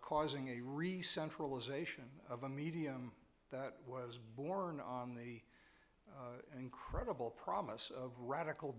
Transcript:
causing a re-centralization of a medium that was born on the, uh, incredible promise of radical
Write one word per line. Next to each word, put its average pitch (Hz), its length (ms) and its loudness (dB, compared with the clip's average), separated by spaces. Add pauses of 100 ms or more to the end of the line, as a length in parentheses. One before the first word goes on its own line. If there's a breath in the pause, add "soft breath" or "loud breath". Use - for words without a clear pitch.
causing 143 480 4
a 120 120 0
re-centralization 151 1400 2 (260)
of 123 140 -2
a 135 60 0
medium 139 640 0 (400)
that 131 260 -2 (100)
was 123 320 -4 (160)
born 165 460 2
on 123 340 -2
the, 120 260 -6 (760 loud breath)
uh, 127 440 -8
incredible 131 720 0
promise 175 680 0
of 131 220 -2
radical 143 600 0